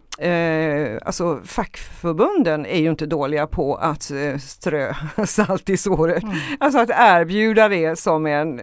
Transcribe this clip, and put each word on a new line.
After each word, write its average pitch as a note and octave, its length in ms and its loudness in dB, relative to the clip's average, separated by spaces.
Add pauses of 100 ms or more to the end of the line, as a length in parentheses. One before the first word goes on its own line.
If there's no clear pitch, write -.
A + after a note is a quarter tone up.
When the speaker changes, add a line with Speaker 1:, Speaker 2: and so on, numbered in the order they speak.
(180)
Speaker 1:
eh, D#3+ 840 -2
alltså D#3 400 -2
fackförbunden F3 1200 -2
är D#3+ 120 -2
ju D#3+ 120 2
inte D#3 160 -4
dåliga D3+ 400 -2
på C#3+ 280 -2
att, - 360 -4
eh, C#3+ 280 -4
strö C#3 540 -4 (160)
<laughs> G#3 180 -4
salt - 420 0
i F#3+ 80 2
såret. E3 460 0
Speaker 2:
Mm. G#3 140 -6 (240)
Speaker 1:
Alltså C#4 180 4
att A#3 120 4
erbjuda G#3+ 800 6
det E3 300 0
som D#3 280 0
en, D3 360 -2